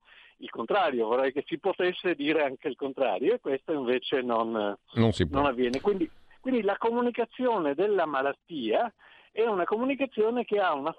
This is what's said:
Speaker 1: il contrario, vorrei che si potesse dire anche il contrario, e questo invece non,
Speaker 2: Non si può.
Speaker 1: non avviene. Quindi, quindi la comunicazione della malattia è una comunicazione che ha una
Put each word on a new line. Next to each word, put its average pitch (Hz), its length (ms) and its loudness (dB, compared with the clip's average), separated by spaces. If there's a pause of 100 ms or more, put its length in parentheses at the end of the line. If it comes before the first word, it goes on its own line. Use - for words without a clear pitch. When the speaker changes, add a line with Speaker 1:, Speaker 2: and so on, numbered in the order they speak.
(380)
Speaker 1:
il - 120 -16
contrario, 127 580 0
vorrei 131 240 2
che 135 160 -4
si 165 100 -6
potesse 180 580 0
dire 147 280 0
anche 135 240 -4
il 131 80 -4
contrario, 135 600 0
e 240 40 -8
questo 139 320 -4
invece 127 500 0
non, 113 540 0 (200)
Speaker 2:
Non 113 180 4
si - 120 2
può. 78 140 -2
Speaker 1:
non 143 80 2
avviene. 127 320 0
Quindi, 202 300 0 (320)
quindi 254 220 0
la 196 140 0
comunicazione 233 1000 0
della 190 300 2
malattia 139 840 -2 (400)
è 214 140 0
una 202 180 0
comunicazione 240 800 0
che 208 160 0
ha 180 140 2
una 143 240 -2